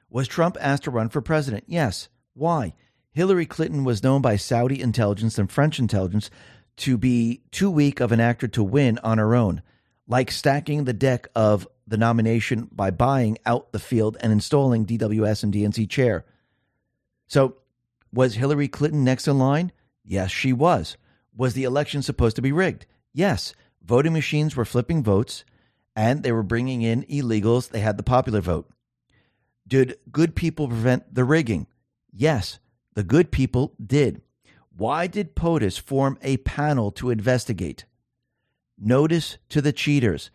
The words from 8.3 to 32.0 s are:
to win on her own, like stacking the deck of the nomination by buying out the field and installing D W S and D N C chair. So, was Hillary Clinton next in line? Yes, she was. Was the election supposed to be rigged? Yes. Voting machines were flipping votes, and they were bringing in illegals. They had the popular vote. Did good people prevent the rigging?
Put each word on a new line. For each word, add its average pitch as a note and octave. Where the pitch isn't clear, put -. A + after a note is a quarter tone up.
to G#2+
win A#2+
on A2+
her A2
own, G#2+
like B2
stacking D3
the B2
deck B2+
of G#2+
the A2
nomination A2+
by G2
buying A#2+
out A#2
the G#2+
field A2
and A2+
installing A2+
D A2+
W G#2+
S G#2+
and G#2
D G#2
N G#2
C A2
chair. A#2
So, C3+
was B2
Hillary C#3+
Clinton D3
next B2+
in C#3+
line? C#3+
Yes, F#2+
she C3
was. B2+
Was B2
the C3
election C#3+
supposed A#2+
to A#2+
be C3+
rigged? D#3
Yes. D#3+
Voting C3+
machines D3+
were A#2
flipping B2+
votes, G#2
and A#2
they B2+
were A2+
bringing A#2
in A2+
illegals. A#2+
They A2
had G#2+
the G#2
popular A#2+
vote. E2+
Did B2
good D#3+
people D#3
prevent A#2+
the B2+
rigging? B2